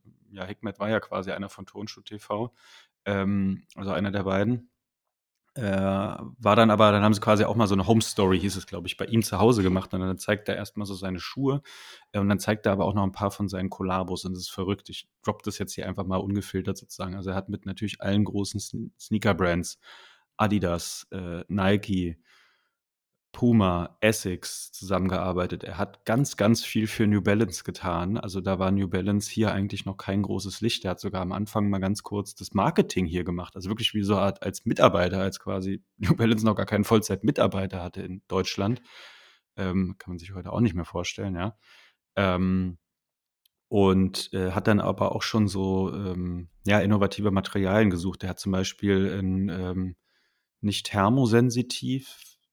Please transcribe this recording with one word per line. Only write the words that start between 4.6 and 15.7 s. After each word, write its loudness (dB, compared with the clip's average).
Äh, -8
war 0
dann 8
aber, 8
dann 4
haben 6
sie -2
quasi 4
auch 0
mal 4
so 2
eine 2
Home 6
Story, 2
hieß -2
es, -10
glaub -10
ich, -8
bei -6
ihm 2
zu -4
Hause 6
gemacht 2
und -2
dann -4
zeigt -2
er -2
erstmal -10
so -8
seine -8
Schuhe, -2
äh, -4
und 2
dann 2
zeigt -2
er 4
aber 0
auch 0
noch 2
ein -2
paar -2
von -6
seinen -6
Kollabos -4
und -6
das -8
ist -12
verrückt. -6
Ich -16
dropp -6
das -6
jetzt -8